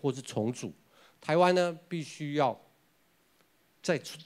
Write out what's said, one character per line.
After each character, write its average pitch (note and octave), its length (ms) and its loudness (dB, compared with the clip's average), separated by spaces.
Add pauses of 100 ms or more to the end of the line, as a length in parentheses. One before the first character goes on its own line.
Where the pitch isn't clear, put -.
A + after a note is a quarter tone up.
或 C#3 120 0
是 C3 80 -8
重 A2+ 320 -2
组， G2+ 200 -8 (480)
台 D#3 180 2
湾 F3+ 180 8
呢 F3 200 0 (120)
必 F3 120 -6
须 D3 340 -8
要 C3 220 2 (1300)
再 D#3+ 160 0
出， - 280 -14